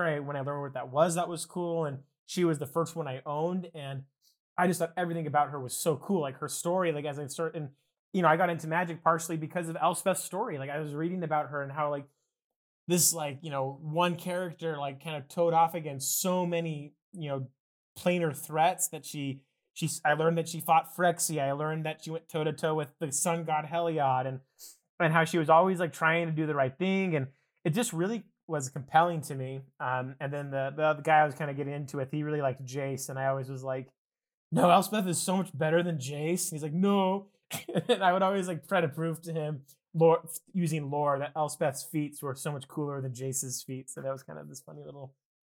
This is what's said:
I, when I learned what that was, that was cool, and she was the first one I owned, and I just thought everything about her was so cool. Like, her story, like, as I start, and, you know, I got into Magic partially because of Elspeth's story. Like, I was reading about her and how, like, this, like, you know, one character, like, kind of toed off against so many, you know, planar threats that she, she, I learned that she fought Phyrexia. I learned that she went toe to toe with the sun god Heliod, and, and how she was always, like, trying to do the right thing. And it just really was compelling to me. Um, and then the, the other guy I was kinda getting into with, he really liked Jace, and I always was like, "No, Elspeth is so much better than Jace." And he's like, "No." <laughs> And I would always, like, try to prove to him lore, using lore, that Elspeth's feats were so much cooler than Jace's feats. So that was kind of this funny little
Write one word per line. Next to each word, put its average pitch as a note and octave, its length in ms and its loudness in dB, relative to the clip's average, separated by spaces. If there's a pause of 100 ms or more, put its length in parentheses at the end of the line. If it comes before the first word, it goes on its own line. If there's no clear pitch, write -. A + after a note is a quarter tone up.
I, D3+ 120 0
when C#3+ 180 -6
I - 20 -4
learned C#3+ 220 -4
what C#3 140 -8
that B2+ 120 -8
was, D#3+ 280 4
that E3+ 120 -2
was E3 180 -6
cool, E3+ 380 -4
and C#3 160 -6 (260)
she F3+ 200 0
was D#3+ 140 2
the D3+ 60 -4
first E3 300 -2
one D#3 140 -6
I C3 160 -8
owned, E3+ 500 -2
and C#3 280 -8 (540)
I F3+ 100 6
just F3 120 2
thought E3+ 160 0
everything E3+ 320 -2
about C#3+ 220 4
her C#3+ 100 -6
was B2+ 160 -8
so D#3 220 0
cool. F#3+ 240 0
Like, C#3 160 -4
her D3 100 -6
story, E3+ 460 0
like, D3 100 -4
as D3 160 -4
I D3 80 -6
start, D#3+ 280 -6
and, D3 160 -6 (420)
you F#3+ 80 2
know, E3 80 8
I D#3+ 80 8
got F3+ 120 4
into E3 180 -4
Magic E3 360 -2
partially E3 320 2
because D#3+ 320 -4
of E3 80 -6
Elspeth's E3+ 480 0
story. G3 340 -4
Like, C3+ 120 -6
I C#3+ 100 -4
was D3+ 160 -6
reading F3 280 -2
about D3+ 260 0
her C#3+ 120 -4
and C#3 120 -6
how, D3 180 0
like, C#3+ 160 -4 (800)
this, E3+ 260 4
like, D3 280 -6
you D#3+ 100 -10
know, C#3 300 -2
one E3 340 0
character, E3 600 -6
like, C#3 260 -6
kind D#3 140 -6
of C#3 100 -10
toed E3+ 260 2
off E3 220 6
against D3 460 -4
so F3+ 240 2
many, E3 480 -2 (180)
you D#3+ 160 -8
know, C3+ 200 -4 (520)
planar F3 360 2
threats D#3 540 0
that D3+ 160 -12
she, C#3 360 -6 (320)
she, D#3+ 160 -2 (160)
I D3+ 80 6
learned D#3+ 240 2
that E3 100 -2
she E3 140 -8
fought D#3+ 340 2
Phyrexia. E3+ 460 2
I C#3 100 0
learned D#3 340 -2
that D#3 180 -8
she D#3+ 80 -8
went E3 180 -10
toe D#3 160 -2
to D#3 80 0
toe D#3 220 -2
with D3+ 120 -2 (140)
the D#3 100 -4
sun E3+ 320 0
god D#3 220 -2
Heliod, D3 600 0
and, C3+ 120 -6 (640)
and D#3+ 100 6
how E3 140 6
she E3 120 0
was D#3+ 120 4
always, F3 320 8
like, E3 100 0
trying E3 360 2
to D#3+ 40 -2
do D#3 140 0
the D3+ 100 0
right C3+ 220 2
thing. F#3+ 400 2
And C3 100 0 (380)
it E3 60 2
just E3+ 200 0
really F#3+ 320 -2 (240)
was C#3+ 220 -2
compelling D#3+ 540 2
to C#3+ 120 -8
me. C3 240 -6 (220)
Um, B2+ 400 -2
and C#3 100 -4
then C#3+ 200 -6
the, C3+ 220 -2
the D3+ 100 -4
other D3+ 180 2
guy D#3 180 6
I D3+ 60 8
was C#3 100 -2
kinda C#3+ 180 -4
getting C#3 200 -4
into C#3+ 240 -6
with, C3 140 -4
he D3+ 120 -4
really D3+ 180 -2
liked C3+ 240 -2
Jace, C3+ 440 -6
and C3+ 100 -8
I C3+ 80 0
always C3+ 220 -2
was C3 140 -10
like, C3 260 -6 (640)
"No, E3 160 6
Elspeth F#3 380 4
is E3+ 100 0
so - 180 0
much F#3+ 220 0
better D#3+ 260 4
than E3+ 140 -2
Jace." D3 520 -2
And - 20 -10
he's D3+ 120 -8
like, D#3 80 -4
"No." G3 560 2 (240)
<laughs> - 160 -10 (220)
And G3 140 2
I F#3 80 6
would F#3+ 120 4
always, F#3+ 240 2
like, F3 200 -6
try F#3 140 2
to E3 60 2
prove D#3+ 360 -4
to E3+ 100 -10
him D3+ 280 -4 (320)
lore, E3 300 8 (300)
using D#3 360 0
lore, C#3+ 300 2
that C#3+ 160 -6
Elspeth's D3 480 0
feats D3 400 -4
were C#3 120 -4
so D3+ 160 -6
much C#3 160 -8
cooler C#3+ 340 -4
than C3 120 -4
Jace's C3 520 -6
feats. C3 280 -10
So D3+ 80 -12
that C3+ 100 -4
was C3+ 120 -8
kind D#3 160 -14
of D3 100 -14
this C#3 120 -16
funny D3 220 -16
little C#3 300 -16 (300)